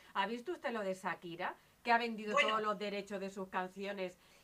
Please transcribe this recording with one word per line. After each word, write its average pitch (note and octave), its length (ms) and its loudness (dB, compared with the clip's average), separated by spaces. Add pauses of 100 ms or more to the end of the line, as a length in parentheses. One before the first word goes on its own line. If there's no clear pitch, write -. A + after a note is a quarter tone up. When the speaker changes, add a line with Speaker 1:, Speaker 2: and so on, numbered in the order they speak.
(120)
Speaker 1:
¿Ha G3 140 2
visto A#3+ 260 -4
usted D#4 180 -2
lo A3+ 100 -2
de F#3+ 140 0
Shakira, F3+ 640 -4 (260)
que A#3+ 100 4
ha A#3 60 10
vendido A3 360 -2
Speaker 2:
Bueno. - 160 6
Speaker 1:
todos G#3+ 120 4
los G#3 160 2
derechos G3+ 420 -4
de G3 100 -4
sus F#3+ 180 -8
canciones F#3+ 720 -4 (260)